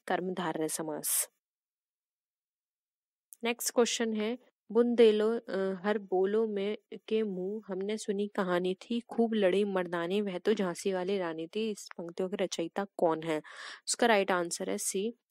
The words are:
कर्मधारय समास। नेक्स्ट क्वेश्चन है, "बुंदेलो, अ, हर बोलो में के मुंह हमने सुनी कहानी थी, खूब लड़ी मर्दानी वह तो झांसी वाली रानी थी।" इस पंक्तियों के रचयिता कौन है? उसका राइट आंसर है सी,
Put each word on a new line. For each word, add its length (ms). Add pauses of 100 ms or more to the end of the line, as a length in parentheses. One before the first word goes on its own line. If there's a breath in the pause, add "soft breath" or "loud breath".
कर्मधारय 600
समास। 600 (2250)
नेक्स्ट 320
क्वेश्चन 380
है, 240 (320 soft breath)
"बुंदेलो, 600 (100)
अ, 440
हर 140
बोलो 500
में 300 (300)
के 160
मुंह 440
हमने 300
सुनी 300
कहानी 480
थी, 240
खूब 340
लड़ी 300
मर्दानी 580
वह 160
तो 160
झांसी 400
वाली 240
रानी 300
थी।" 240
इस 260
पंक्तियों 320
के 60
रचयिता 500 (120)
कौन 260
है? 160 (480 loud breath)
उसका 200
राइट 240
आंसर 380
है 80
सी, 360 (180)